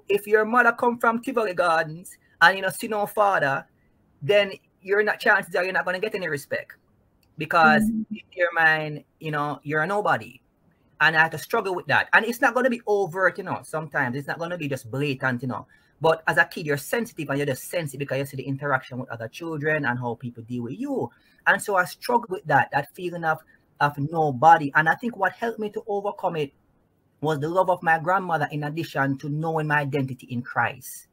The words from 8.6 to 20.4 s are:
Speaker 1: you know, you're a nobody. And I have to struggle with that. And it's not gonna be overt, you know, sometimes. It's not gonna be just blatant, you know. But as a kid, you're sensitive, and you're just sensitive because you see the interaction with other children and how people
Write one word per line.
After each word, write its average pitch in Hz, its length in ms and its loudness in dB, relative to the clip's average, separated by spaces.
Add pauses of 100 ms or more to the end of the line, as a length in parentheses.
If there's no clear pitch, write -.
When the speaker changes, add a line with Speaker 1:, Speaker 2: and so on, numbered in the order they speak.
Speaker 1:
you 156 120 -6
know, 147 320 -4
you're 151 180 0
a 160 60 0
nobody. 175 520 -2 (640)
And 160 160 4
I 156 40 6
have 160 100 4
to 156 60 -8
struggle 190 380 -2
with 170 120 -6
that. 110 260 2
And 196 120 6
it's 240 160 -2
not 240 120 4
gonna 247 160 2
be 233 180 -2
overt, 190 500 0
you 196 60 -8
know, 143 200 -6
sometimes. 147 520 -4
It's 143 120 -6
not 151 120 -6
gonna 170 180 -6
be 156 100 -6
just 131 220 -6
blatant, 131 520 -2
you 135 60 -6
know. 110 200 -8 (320)
But 160 280 2
as 165 100 2
a 170 80 4
kid, 170 200 -8
you're 143 120 0
sensitive, 165 520 -6
and 139 80 0
you're 143 100 0
just - 220 -6
sensitive 156 300 -6
because 135 200 -4
you 139 60 -4
see 139 120 -12
the 135 60 -8
interaction 135 560 -4
with 127 100 -12
other 113 180 -10
children 156 580 -2
and 123 120 0
how 120 180 -4
people 117 280 -12